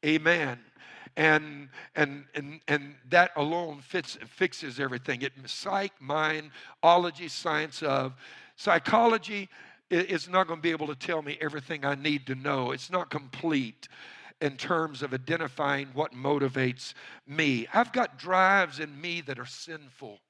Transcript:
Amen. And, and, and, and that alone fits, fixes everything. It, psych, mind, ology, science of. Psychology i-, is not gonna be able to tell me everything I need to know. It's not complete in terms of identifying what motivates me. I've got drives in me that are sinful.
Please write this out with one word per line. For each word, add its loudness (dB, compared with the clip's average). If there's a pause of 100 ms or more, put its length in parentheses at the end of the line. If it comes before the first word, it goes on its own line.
Amen. 2 (580)
And, 2 (260)
and, 0 (100)
and, -10
and -2 (160)
that 6
alone -2
fits, -6
fixes -4
everything. -4
It, -6 (100)
psych, -4
mind, -2 (320)
ology, 6
science -2
of. 0 (420)
Psychology 4 (420)
i-, 0
is 0
not 2
gonna -6
be 2
able -4
to -6
tell -4
me -8
everything -6
I 2
need -2
to -2
know. -2
It's -8
not -2
complete -4 (520)
in -2
terms -2
of -6
identifying -2
what -2
motivates 0 (320)
me. 0
I've 4
got -2
drives 4
in -8
me -6
that -8
are -10
sinful. -16 (120)